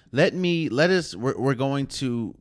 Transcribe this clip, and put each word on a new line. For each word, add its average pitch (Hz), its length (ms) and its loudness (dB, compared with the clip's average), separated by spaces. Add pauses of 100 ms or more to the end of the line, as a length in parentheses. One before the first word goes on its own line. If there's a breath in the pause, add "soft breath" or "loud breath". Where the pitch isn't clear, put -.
let 147 240 4
me, 170 360 0
let 147 180 4
us, 180 260 0
we're, 113 240 -2
we're 131 160 0
going 135 320 -2
to 120 540 -4